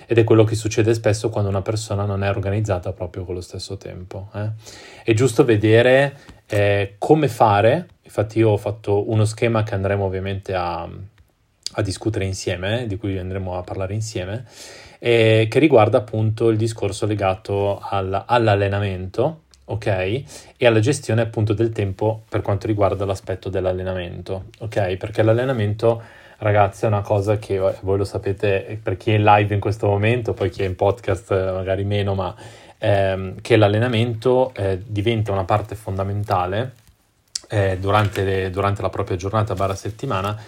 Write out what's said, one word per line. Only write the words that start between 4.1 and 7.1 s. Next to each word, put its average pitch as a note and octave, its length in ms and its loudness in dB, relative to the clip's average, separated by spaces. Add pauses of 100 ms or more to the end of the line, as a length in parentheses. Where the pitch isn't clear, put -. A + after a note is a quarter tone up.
eh? G#2 160 -6 (560)
È A#2 80 2
giusto A#2+ 320 4
vedere, A#2 720 6 (280)
eh, G2+ 520 0
come D3+ 320 4